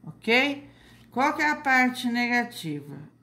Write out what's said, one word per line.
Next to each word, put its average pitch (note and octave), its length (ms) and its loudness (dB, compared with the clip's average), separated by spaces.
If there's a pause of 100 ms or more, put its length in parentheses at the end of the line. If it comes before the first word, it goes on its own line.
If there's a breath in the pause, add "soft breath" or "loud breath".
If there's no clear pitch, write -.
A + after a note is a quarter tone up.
ok? C4 640 0 (420 loud breath)
Qual C#4+ 240 0
que D#4 80 -2
é D4+ 80 2
a D4 60 0
parte B3+ 520 2
negativa? A#3 880 -2 (240)